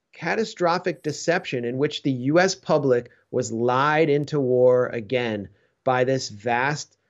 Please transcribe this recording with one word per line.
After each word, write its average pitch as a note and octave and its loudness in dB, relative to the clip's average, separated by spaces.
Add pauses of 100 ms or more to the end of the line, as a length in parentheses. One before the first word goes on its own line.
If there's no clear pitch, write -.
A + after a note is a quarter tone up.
(140)
catastrophic F3 -2
deception D3+ -2
in B2 -4
which D3 -2
the C#3+ 0
U C3 0
S F#3+ 2
public C3+ 0 (220)
was A#2 -4
lied C3 2
into D3 0
war B2 4
again A2+ -4 (340)
by B2+ 2
this C3 -2
vast, A#2+ -4 (140)